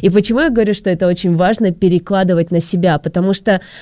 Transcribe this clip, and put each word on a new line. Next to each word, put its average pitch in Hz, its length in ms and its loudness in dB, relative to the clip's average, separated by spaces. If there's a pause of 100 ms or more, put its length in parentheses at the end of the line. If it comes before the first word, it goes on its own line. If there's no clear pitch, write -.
И 190 80 4
почему 214 320 2
я 320 80 2
говорю, 220 260 0
что - 160 -4
это 180 160 0
очень 175 280 0
важно 190 360 0
перекладывать 180 800 0
на 170 80 2
себя? 175 400 0
Потому 180 340 -2
что 190 280 -2 (200)